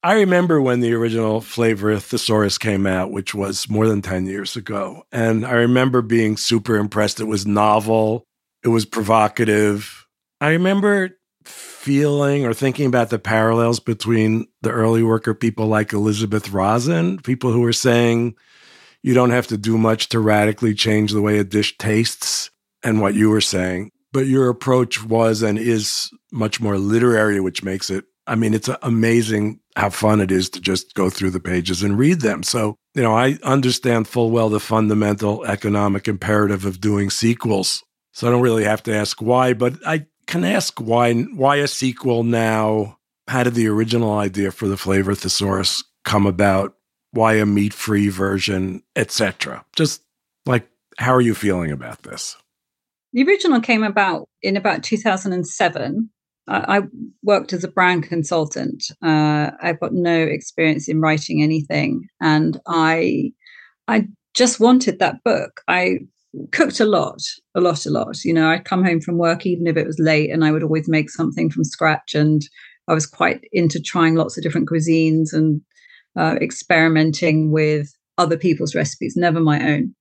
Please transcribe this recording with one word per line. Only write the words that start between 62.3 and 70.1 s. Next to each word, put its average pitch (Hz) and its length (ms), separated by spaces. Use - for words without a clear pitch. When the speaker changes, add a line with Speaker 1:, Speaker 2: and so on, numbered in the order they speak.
Speaker 2:
I, 165 680
I 220 200
just 247 260
wanted 254 380
that 156 260
book. - 440
I 180 300
cooked - 280
a 226 40
lot, 202 360
a - 60
lot, 165 260
a 151 40
lot. - 340
You 170 100
know, 160 140
I'd 170 160
come 185 200
home 170 160
from 170 180
work, 170 280
even 175 220
if 160 80
it 156 100
was 160 140
late, 156 300